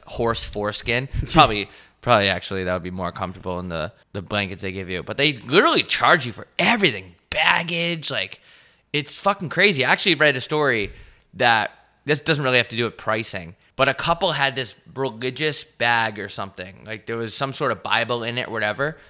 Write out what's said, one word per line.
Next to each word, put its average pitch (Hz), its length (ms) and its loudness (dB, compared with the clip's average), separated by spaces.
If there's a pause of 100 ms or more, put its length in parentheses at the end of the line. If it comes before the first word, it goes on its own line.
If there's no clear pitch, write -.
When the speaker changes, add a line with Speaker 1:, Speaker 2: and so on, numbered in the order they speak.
Speaker 1:
horse 117 400 -2
foreskin? 117 640 -2 (100)
Speaker 2:
<laughs> - 120 -2
Speaker 1:
Probably, 113 360 4 (340)
probably 104 280 6
actually 95 360 -2
that 90 80 0
would 90 100 -2
be 90 80 -6
more 90 200 -4
comfortable 90 480 -6
in 90 100 -6
the, 80 220 -4 (220)
the 101 80 -6
blankets 95 400 -4
they 95 100 -6
give 92 180 -8
you. 90 140 -4
But 113 140 -10
they 143 160 2
literally 156 500 4
charge 135 440 4
you 113 40 -6
for - 140 -12 (140)
everything. 151 560 0 (160)
Baggage, 170 800 0
like, 101 300 -6 (520)
it's 147 200 -2
fucking 196 360 -2
crazy. 170 340 2
I 131 80 2
actually 190 240 2
read 143 200 4
a 127 60 -4
story 147 500 0 (420)
that, 117 380 4 (340)
this 147 160 0
doesn't 147 220 0
really 127 140 4
have 120 120 2
to 113 80 -8
do 117 80 2
with 104 120 -6
pricing, 104 580 -4 (200)
but 131 140 4
a 131 40 2
couple 170 380 0
had 139 240 0
this 127 180 -6 (220)
religious 127 680 -4
bag 113 560 0
or 101 100 -8
something. 95 560 -10
Like, 110 220 -12
there 113 100 -4
was 117 160 -6
some 135 200 -4
sort 139 180 -2
of 101 120 -6
Bible 117 400 0
in 120 140 -4
it 123 100 -4
or - 40 -10
whatever. 110 460 -2 (120)